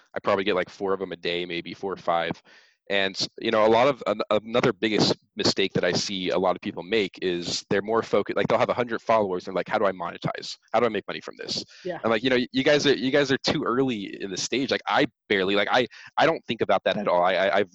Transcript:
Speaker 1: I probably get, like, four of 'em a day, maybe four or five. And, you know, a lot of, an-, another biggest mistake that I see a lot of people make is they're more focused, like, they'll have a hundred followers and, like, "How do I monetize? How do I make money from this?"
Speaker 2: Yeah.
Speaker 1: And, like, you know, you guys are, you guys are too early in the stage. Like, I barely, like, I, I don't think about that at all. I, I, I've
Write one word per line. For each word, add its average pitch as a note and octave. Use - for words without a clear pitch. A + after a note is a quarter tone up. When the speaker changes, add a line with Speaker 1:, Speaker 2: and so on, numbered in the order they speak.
Speaker 1:
I G2
probably G2
get, G2
like, F2+
four G2
of F#2+
'em F#2
a E2+
day, F2
maybe F2
four G2
or F2
five. E2+
And, G2
you A2+
know, A2
a -
lot A#2
of, C3
an-, G#2+
another A2+
biggest -
mistake G2+
that F#2
I F2+
see F#2
a F2+
lot F#2
of -
people F#2+
make F#2+
is F2
they're G2+
more A2
focused, -
like, G2+
they'll A2+
have A2+
a F#2+
hundred A#2+
followers G2+
and, G2
like, -
"How A2
do G#2+
I F#2+
monetize? -
How A2
do A#2+
I -
make G2+
money D#2+
from -
this?" -
Speaker 2:
Yeah. E3+
Speaker 1:
And, A2+
like, A2+
you C3
know, B2
you B2+
guys D3
are, C3
you B2
guys C#3+
are B2+
too C#3+
early A#2
in G2
the -
stage. C3
Like, -
I A#2
barely, G2
like, G2+
I, A#2+
I B2+
don't D#3
think A#2
about G2+
that F#2+
at G2+
all. F2
I, F#2
I, F#2+
I've G2+